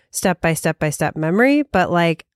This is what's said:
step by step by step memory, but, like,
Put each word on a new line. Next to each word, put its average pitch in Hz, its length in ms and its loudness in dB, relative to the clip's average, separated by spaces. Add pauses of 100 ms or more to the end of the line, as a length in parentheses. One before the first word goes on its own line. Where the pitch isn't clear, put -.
(120)
step - 280 -2
by 165 140 0
step - 260 -4
by 156 100 -2
step - 280 -4
memory, 233 460 2
but, 180 280 0
like, 170 340 0 (100)